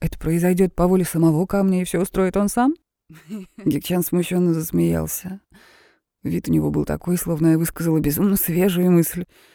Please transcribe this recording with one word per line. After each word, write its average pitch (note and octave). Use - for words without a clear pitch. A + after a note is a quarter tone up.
это -
произойдет F3
по F3
воле F#3
самого E3
камня, F#3+
и F3+
все F3
устроит F#3+
он G3+
сам?" B3+
<laughs> F#3
Гикчен E3+
смущенно F3+
засмеялся. E3+
Вид -
у E2
него D3+
был D3+
такой, D3+
словно E3
я D#3+
высказала E3
безумно F3+
свежую F3+
мысль, F3